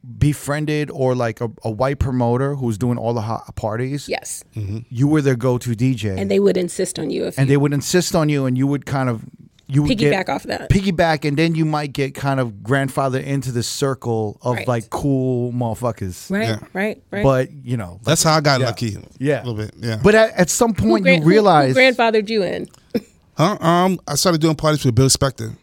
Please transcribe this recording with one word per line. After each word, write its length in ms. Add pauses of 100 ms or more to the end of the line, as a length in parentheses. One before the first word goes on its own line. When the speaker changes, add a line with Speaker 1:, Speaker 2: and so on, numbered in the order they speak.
(180)
Speaker 1:
befriended 720
or, 260
like, 240
a, 100 (140)
a 60
white 280
promoter 560
who 120
was 120
doing 180
all 160
the 100
hot 340
parties. 520
Speaker 2:
Yes. 360 (120)
Speaker 3:
Mm-hmm. 220 (100)
Speaker 1:
You 200
were 120
their 140
go-to 400
D 200
J. 260
Speaker 2:
And 100
they 80
would 180
insist 420
on 120
you 160
if 120
Speaker 1:
And 100
Speaker 2:
you 40
Speaker 1:
they 40
would 160
insist 420
on 140
you, 180
and 100
you 120
would 180
kind 220
of, 160 (420)
you 160
would 100
Speaker 2:
Piggyback 340
Speaker 1:
get 20
Speaker 2:
off 160
that. 260
Speaker 1:
Piggyback, 560
and 100
then 200
you 80
might 280
get 220
kind 240
of 240
grandfather 560
into 320
the 140
circle 800
of 140
Speaker 2:
Right. 120
Speaker 1:
like, 220
cool 640
motherfuckers. 760
Speaker 2:
Right, 180
Speaker 3:
Yeah. 100 (140)
Speaker 2:
right, 380
right. 140
Speaker 1:
But, 240 (160)
you 120
know, 280
Speaker 3:
That's 180
how 120
I 60
got 200
Speaker 1:
yeah. 60
Speaker 3:
lucky. 300 (220)
Speaker 1:
Yeah. 240
Speaker 3:
A 20
little 100
bit, 240
yeah. 240
Speaker 1:
But 120
at, 200
at 160
some 240
Speaker 2:
Who 140
Speaker 1:
point, 160
Speaker 2:
gran-, 100
Speaker 1:
you 60
Speaker 2:
who, 40
who 60
Speaker 1:
realize 440
Speaker 2:
grandfathered 540
you 160
in? 240 (260)
<laughs> 80 (320)
Speaker 3:
Huh? 260
Um, 460
I 80
started 280
doing 140
parties 280
with 100
Bill 140
Spector. 540